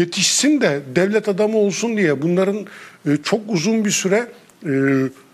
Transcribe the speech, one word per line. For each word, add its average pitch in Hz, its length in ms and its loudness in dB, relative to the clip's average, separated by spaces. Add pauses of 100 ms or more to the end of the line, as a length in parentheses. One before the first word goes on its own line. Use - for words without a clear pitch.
yetişsin 202 600 2
de 147 200 2 (160)
devlet 208 320 0
adamı 214 280 0
olsun 214 400 0
diye. 147 260 0
Bunların, 190 440 0 (400)
e, 147 180 2
çok 220 240 -2
uzun 214 360 0
bir 208 60 0
süre, 202 360 0 (400)
e, 151 40 -4 (640)